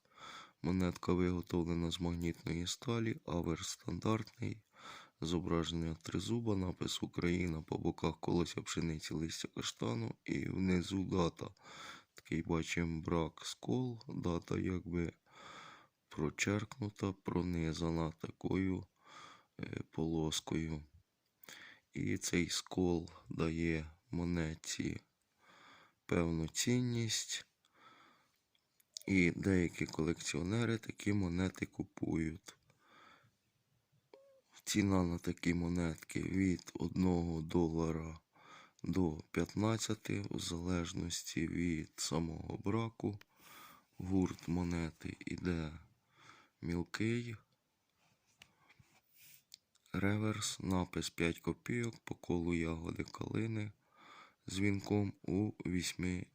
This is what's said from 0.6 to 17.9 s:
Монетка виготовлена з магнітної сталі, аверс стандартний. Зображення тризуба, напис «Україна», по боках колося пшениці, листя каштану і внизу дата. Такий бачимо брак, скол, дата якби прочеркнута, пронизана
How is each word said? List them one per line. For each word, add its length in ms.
Монетка 520
виготовлена 760
з 80
магнітної 680
сталі, 580
аверс 420
стандартний. 920
Зображення 800
тризуба, 540
напис 480
«Україна», 580
по 160
боках 420
колося 420
пшениці, 520
листя 420
каштану 600
і 200
внизу 580
дата. 460
Такий 280
бачимо 600
брак, 420
скол, 640
дата 520
якби 540
прочеркнута, 1000
пронизана 1000